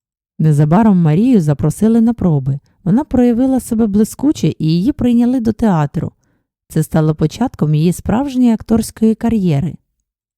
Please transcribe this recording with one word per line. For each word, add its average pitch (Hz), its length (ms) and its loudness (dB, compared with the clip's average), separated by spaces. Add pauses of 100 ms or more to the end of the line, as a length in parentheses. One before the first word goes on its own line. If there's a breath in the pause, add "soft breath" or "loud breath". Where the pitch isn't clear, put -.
(380)
Незабаром 156 600 2
Марію 185 420 2
запросили 156 600 0
на 233 140 2
проби. 143 440 -2 (260)
Вона 220 200 0
проявила 254 560 0
себе 226 260 -2
блискуче, 208 720 -2
і 156 80 -4
її 175 260 0
прийняли 240 480 0
до 220 120 0
театру. 160 600 -2 (560)
Це 160 140 -2
стало 156 320 0
початком 156 600 -2
її 160 180 2
справжньої 254 580 -2
акторської 220 640 0
кар'єри. 185 600 -2 (640)